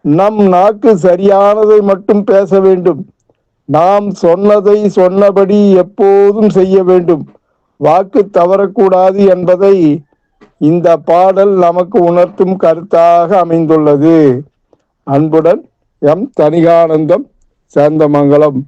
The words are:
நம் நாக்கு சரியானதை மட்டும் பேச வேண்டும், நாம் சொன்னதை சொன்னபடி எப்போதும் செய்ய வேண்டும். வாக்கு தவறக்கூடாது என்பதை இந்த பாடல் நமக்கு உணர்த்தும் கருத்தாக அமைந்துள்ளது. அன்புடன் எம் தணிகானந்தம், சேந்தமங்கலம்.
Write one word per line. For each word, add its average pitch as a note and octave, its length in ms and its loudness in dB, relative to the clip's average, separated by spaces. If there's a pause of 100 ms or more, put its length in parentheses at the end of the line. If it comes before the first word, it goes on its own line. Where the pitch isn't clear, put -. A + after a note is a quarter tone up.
நம் G3 480 -2
நாக்கு G#3 460 0
சரியானதை G3+ 840 2
மட்டும் G3+ 440 -2
பேச G3 360 0
வேண்டும், F3+ 400 0 (640)
நாம் G3 460 0
சொன்னதை G3+ 760 0
சொன்னபடி G3 840 0
எப்போதும் G3+ 760 0
செய்ய F#3+ 320 0
வேண்டும். F3 440 0 (500)
வாக்கு F#3+ 540 -2
தவறக்கூடாது F#3+ 920 0
என்பதை F3+ 760 0 (560)
இந்த E3 380 0
பாடல் F#3 580 0
நமக்கு F3+ 460 -2
உணர்த்தும் F3 560 -2
கருத்தாக E3+ 840 0
அமைந்துள்ளது. D#3 1040 0 (600)
அன்புடன் D#3 680 -2 (300)
எம் E3 420 -2
தணிகானந்தம், E3 840 0 (500)
சேந்தமங்கலம். D3 920 0